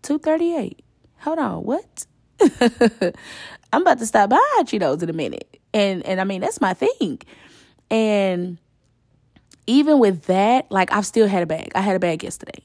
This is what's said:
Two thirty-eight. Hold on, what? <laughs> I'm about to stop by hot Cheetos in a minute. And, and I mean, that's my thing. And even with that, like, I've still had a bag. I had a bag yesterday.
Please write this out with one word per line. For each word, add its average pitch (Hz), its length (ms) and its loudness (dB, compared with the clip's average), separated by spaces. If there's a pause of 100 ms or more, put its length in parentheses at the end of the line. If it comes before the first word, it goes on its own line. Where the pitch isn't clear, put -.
Two 294 180 -4
thirty-eight. 320 600 -2 (380)
Hold 330 200 -6
on, 185 240 -4
what? - 420 -8 (340)
<laughs> - 20 6 (1300)
I'm 285 100 0
about 330 180 2
to 226 60 -6
stop 208 240 2
by 262 100 4
hot 494 280 2
Cheetos 170 360 -2
in 165 60 -6
a 165 40 -6
minute. 139 460 -8 (140)
And, 196 320 0
and 190 140 -4
I 190 40 -2
mean, 190 180 -4
that's - 200 -4
my 190 120 0
thing. 330 460 -2 (720)
And 196 640 0 (1120)
even 285 320 4
with 196 240 4
that, 208 480 2
like, 190 200 0
I've 202 140 0
still 220 220 2
had 190 160 0
a - 20 -2
bag. 156 300 -8
I 190 60 0
had 190 140 0
a 180 40 0
bag 175 240 -2
yesterday. - 420 -14